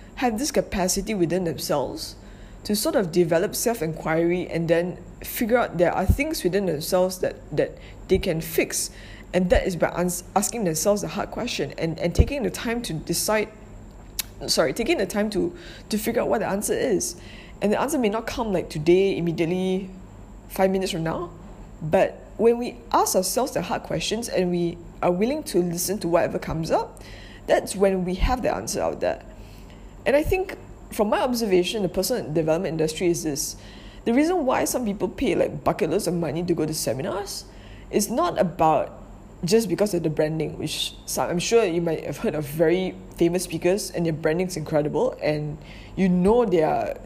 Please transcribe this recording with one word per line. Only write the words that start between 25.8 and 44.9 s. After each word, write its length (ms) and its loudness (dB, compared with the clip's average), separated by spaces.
to 80 -4
whatever 320 2
comes 320 -4
up, 320 -2
that's 280 2
when 300 2
we 100 -2
have 260 2
the 100 2
answer 300 -4
out 200 -2
there. 220 0
And 120 4
I 80 4
think, 340 0
from 180 2
my 100 2
observation, 640 2
the 60 0
personal 440 -2
development 380 2
industry 360 0
is 160 2
this. 320 -4
The 100 4
reason 320 4
why 180 2
some 180 -2
people 240 -2
pay, 280 0
like, 280 0
bucket 280 2
loads 160 0
of 80 0
money 280 -2
to 120 0
go 100 0
to 80 -4
seminars 720 -4
is 180 2
not 300 0
about 640 2
just 260 4
because 240 2
of 80 0
the 80 0
branding, 480 0
which 380 -6
some, 240 -2
I'm 80 0
sure 260 4
you 180 2
might 240 -2
have 120 -6
heard 160 -2
of 120 -4
very 500 2
famous 260 2
speakers 480 0
and 160 0
their 60 2
branding's 440 0
incredible, 640 0